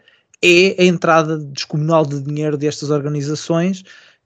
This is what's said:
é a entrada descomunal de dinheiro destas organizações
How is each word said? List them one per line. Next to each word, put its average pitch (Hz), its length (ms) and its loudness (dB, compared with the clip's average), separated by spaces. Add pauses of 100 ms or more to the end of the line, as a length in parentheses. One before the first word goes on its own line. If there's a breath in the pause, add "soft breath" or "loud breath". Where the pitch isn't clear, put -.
(420 soft breath)
é 175 400 4
a - 20 6
entrada 160 540 2
descomunal 151 680 -2
de 143 160 -4
dinheiro 147 380 -4
destas 147 320 -4
organizações 151 920 -2 (440 soft breath)